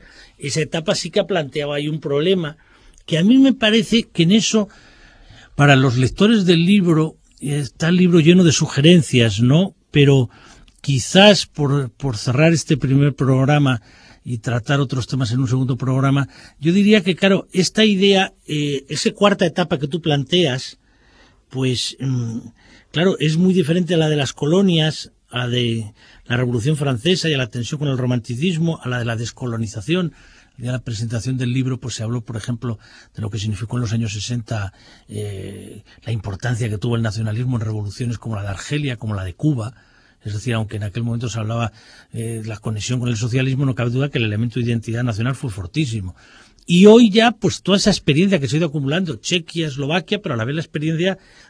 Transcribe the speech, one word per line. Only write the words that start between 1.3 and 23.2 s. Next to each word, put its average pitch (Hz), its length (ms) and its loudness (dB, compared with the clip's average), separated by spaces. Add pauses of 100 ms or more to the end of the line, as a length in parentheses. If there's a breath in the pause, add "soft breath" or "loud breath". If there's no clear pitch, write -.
ahí 147 140 -4
un 151 120 -4
problema 156 580 -2 (480 soft breath)
que 156 120 -2
a 165 60 2
mí 240 140 6
me 269 160 6
parece 220 500 2
que - 200 0
en 175 100 4
eso 214 340 2 (880 soft breath)
para 143 180 6
los 131 220 2
lectores 196 480 2
del 170 220 4
libro, 170 500 2 (220)
está 147 500 -4
el 180 60 2
libro 175 240 4
lleno 175 240 6
de 165 80 6
sugerencias, 127 920 4
¿no? 156 340 2 (140)
Pero 139 400 4 (520 soft breath)
quizás 185 640 4
por, 139 420 -2
por 131 260 -6
cerrar 135 380 2
este - 240 0
primer 139 380 2
programa 131 680 2 (420 soft breath)
y 123 140 -8
tratar 120 420 -2
otros 127 280 -4
temas 131 240 -4
en 123 80 0
un 139 80 0
segundo 131 280 -2
programa, 135 540 0 (300 loud breath)
yo 160 140 0
diría 202 280 4
que, 175 140 -2
claro, 196 360 0
esta 190 340 0
idea, 196 500 2 (120)
eh, 147 400 -4
esa 151 260 -4
cuarta 196 340 2
etapa 165 320 -2
que 143 80 -6
tú 170 120 -6
planteas, 143 800 -2 (720 soft breath)
pues, 131 500 -4
mm, 123 380 -4 (540 soft breath)
claro, 180 280 0
es 156 180 0